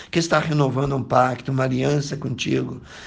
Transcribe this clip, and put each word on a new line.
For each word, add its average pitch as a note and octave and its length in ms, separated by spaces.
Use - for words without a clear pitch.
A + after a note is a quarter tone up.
que - 80
está E3 220
renovando C#3+ 560
um C3+ 80
pacto, B2+ 480
uma C3 140
aliança C#3 520
contigo, - 640